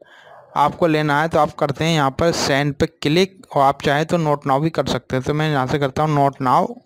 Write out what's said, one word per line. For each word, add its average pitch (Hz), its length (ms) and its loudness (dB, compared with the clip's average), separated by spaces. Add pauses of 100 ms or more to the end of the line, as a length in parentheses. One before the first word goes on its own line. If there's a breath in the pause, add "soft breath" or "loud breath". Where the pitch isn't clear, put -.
(580 loud breath)
आपको 143 300 2
लेना 151 340 2
है 165 60 0
तो 165 120 0
आप 151 200 0
करते 143 240 -2
हैं 165 100 2
यहाँ 139 180 2
पर 170 200 0
send 143 420 -2
पे - 120 -2
क्लिक - 720 -2
और 147 80 2
आप 139 180 2
चाहें 151 240 0
तो 175 120 0
not 151 300 -2
now 139 140 2
भी 160 80 0
कर 143 180 -2
सकते - 280 -6
हैं। 127 100 -2
तो 151 80 -2
मैं 156 160 -2
यहाँ 135 180 0
से 143 120 -2
करता 143 240 -2
हूँ 156 140 0
not 139 240 0
now 135 200 2 (240)